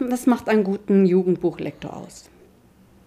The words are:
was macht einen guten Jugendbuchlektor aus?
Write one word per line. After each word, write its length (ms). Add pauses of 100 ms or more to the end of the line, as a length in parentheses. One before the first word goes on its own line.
was 260
macht 220
einen 140
guten 440
Jugendbuchlektor 880
aus? 280 (800)